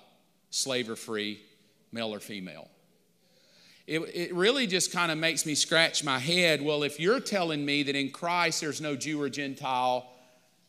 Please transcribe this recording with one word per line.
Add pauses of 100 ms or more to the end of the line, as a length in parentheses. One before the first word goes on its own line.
(500)
slave
or
free, (500)
male
or
female." (1160)
It,
it
really
just
kinda
makes
me
scratch
my
head.
Well,
if
you're
telling
me
that
in
Christ
there's
no
Jew
or
Gentile, (560)